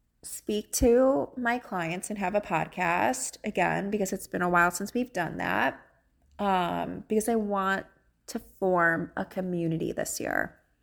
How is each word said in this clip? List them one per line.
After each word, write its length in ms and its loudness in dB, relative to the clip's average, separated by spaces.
speak 500 -6
to 680 4
my 200 -2
clients 520 -6
and 80 -8
have 160 -2
a 80 2
podcast 1000 0
again, 480 0
because 220 -2
it's 140 -6
been 160 -4
a 60 2
while 220 6
since 220 -6
we've 200 -2
done 260 -4
that, 420 0
um, 720 0
because 220 2
I 60 2
want 500 -2
to 120 -8
form 800 2
a 80 -2
community 680 -2
this 260 -4
year." 400 -4